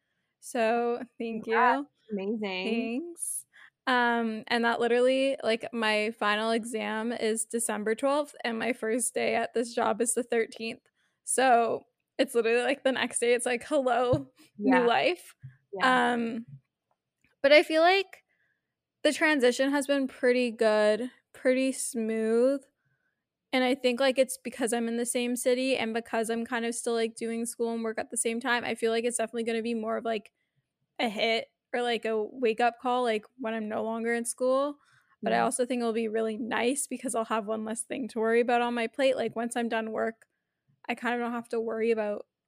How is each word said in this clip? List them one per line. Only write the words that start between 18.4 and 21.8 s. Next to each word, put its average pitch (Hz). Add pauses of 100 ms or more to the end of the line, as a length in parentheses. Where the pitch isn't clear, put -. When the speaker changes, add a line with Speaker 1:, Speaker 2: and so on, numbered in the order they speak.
Speaker 1:
the 294
transition 269
has 285
been 277
pretty 247
good, 214 (240)
pretty 262
smooth. 226 (880)